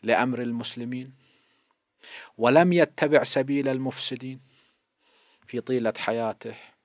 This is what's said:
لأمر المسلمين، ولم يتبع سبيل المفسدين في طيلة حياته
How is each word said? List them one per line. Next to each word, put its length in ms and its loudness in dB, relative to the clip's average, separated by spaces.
لأمر 380 2
المسلمين، 720 -8
ولم 360 6
يتبع 500 2
سبيل 440 0
المفسدين 720 -6
في 140 -6
طيلة 360 0
حياته 580 -4